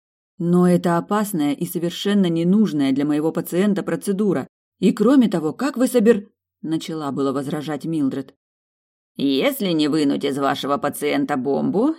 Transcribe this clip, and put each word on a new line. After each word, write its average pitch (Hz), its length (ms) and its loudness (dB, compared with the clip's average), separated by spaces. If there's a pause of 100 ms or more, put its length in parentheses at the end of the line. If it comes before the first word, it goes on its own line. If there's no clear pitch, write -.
(380)
"Но 175 300 4
это 175 300 2
опасная 170 560 -2
и 170 120 -6
совершенно 180 640 -2
ненужная 165 640 2
для 143 140 0
моего 151 260 0
пациента 170 520 -2
процедура. 185 640 -2 (320)
И 185 120 4
кроме 240 380 4
того, 156 240 -2
как 269 240 -6
вы 247 100 2
собер-", 220 400 4 (340)
начала 156 500 -6
было 139 200 0
возражать 143 540 -6
Милдред. 135 500 -4 (800)
"Если 160 540 0
не 151 180 2
вынуть 143 380 0
из 139 120 -2
вашего 139 400 -2
пациента 143 600 -2
бомбу, 147 600 0